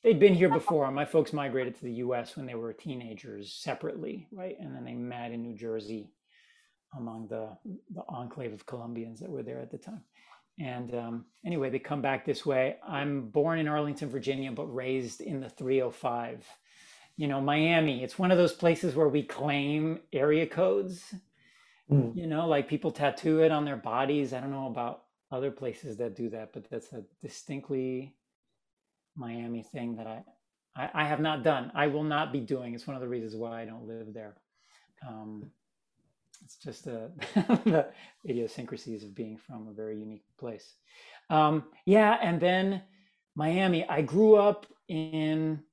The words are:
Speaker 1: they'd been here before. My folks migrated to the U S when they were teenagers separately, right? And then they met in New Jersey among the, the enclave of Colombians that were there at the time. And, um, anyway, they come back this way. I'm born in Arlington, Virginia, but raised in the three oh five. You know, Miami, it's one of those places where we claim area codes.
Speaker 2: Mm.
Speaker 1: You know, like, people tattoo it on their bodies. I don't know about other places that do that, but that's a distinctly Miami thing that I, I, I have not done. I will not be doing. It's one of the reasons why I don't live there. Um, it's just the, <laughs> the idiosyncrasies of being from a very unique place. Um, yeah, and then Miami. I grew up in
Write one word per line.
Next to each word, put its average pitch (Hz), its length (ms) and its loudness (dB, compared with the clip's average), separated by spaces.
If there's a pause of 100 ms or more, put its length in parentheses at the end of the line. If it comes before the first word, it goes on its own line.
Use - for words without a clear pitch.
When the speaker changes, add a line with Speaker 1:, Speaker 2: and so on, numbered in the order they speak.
Speaker 1:
they'd 226 160 8
been 196 160 12
here 175 140 8
before. 147 420 4
My 143 140 0
folks 156 280 2
migrated 131 420 -2
to - 80 -16
the 123 100 -6
U 123 200 -2
S 120 240 -4
when 143 80 -8
they 123 80 -10
were 113 200 -6
teenagers 110 800 -12
separately, - 760 -8
right? 185 280 -10
And 139 160 -12
then 127 80 -12
they 123 100 -10
met 120 380 -8
in 117 100 -8
New 117 140 -8
Jersey 110 560 -8 (840)
among 113 320 -10
the, 110 300 -8 (380)
the - 120 -10
enclave 120 460 -10
of 104 140 -16
Colombians 117 520 -10
that 170 100 -12
were 131 140 -8
there 123 160 -10
at 127 120 -14
the - 80 -12
time. 202 240 -16 (560)
And, 123 340 -8
um, 117 320 -6 (180)
anyway, 151 280 -2
they 131 80 -2
come 143 240 -4
back 135 200 0
this 139 220 -4
way. 131 320 2 (100)
I'm 143 420 -4
born 151 280 2
in 156 100 0
Arlington, 147 420 -2
Virginia, 135 420 -4
but 135 140 -6
raised 127 560 -4
in 147 180 -4
the 131 100 -10
three 131 320 2
oh 127 80 0
five. 120 560 -6 (720)
You 151 100 -2
know, 139 140 0
Miami, 151 640 4
it's - 160 -8
one 180 120 4
of 180 60 8
those 175 160 6
places 165 420 2
where 151 140 6
we 143 140 2
claim 147 800 -2 (120)
area 151 320 4
codes. 185 680 0 (760)
Speaker 2:
Mm. 127 240 4
Speaker 1:
You 175 100 -6
know, 160 220 0
like, 147 220 2
people 147 200 0
tattoo 156 520 2
it 160 100 8
on 147 140 2
their 143 100 -4
bodies. 127 580 0
I 127 60 -6
don't 135 120 -6
know 135 160 -6
about 120 360 -6 (280)
other 135 200 -2
places 135 460 -8
that 113 180 -4
do 117 140 -4
that, 110 240 -12
but - 160 -14
that's - 240 -10
a 113 100 -12 (180)
distinctly 135 920 -6 (1040)
Miami 117 460 -8
thing 117 340 -8
that 110 100 -10
I, 110 160 -10 (500)
I, 139 200 -6
I 151 100 0
have 147 160 0
not 156 240 0
done. 139 320 2
I 147 120 4
will 151 180 0
not 151 260 0
be 139 80 -2
doing. 123 340 -4
It's 117 140 -10
one 139 80 -8
of 127 60 -8
the 123 80 -6
reasons 113 260 -4
why 117 260 -6
I 113 40 -10
don't 113 220 -14
live 113 260 -12
there. 107 240 -14 (680)
Um, 110 460 -12 (960)
it's - 100 -20
just - 300 -16
the, 117 260 -10 (240)
<laughs> - 0 - (300)
the 160 220 4 (380)
idiosyncrasies 117 800 -6
of 101 100 -16
being 110 240 -10
from 110 300 -16
a 107 60 -16
very 107 260 -8
unique 107 240 -14 (160)
place. 113 360 -14 (540)
Um, 156 360 4 (200)
yeah, 214 360 8
and 170 180 0
then 190 420 2 (540)
Miami. 170 540 2
I 143 120 2
grew 202 340 8
up 208 300 4 (220)
in 156 720 0 (140)